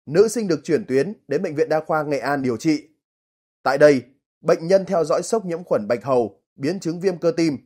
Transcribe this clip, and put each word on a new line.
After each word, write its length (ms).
nữ 220
sinh 200
được 160
chuyển 240
tuyến 240
đến 140
Bệnh 120
viện 140
Đa 120
khoa 220
Nghệ 160
An 240
điều 140
trị. 320
Tại 160
đây, 240
bệnh 260
nhân 180
theo 200
dõi 180
sốc 220
nhiễm 200
khuẩn 240
bạch 160
hầu, 360
biến 240
chứng 200
viêm 180
cơ 180
tim, 300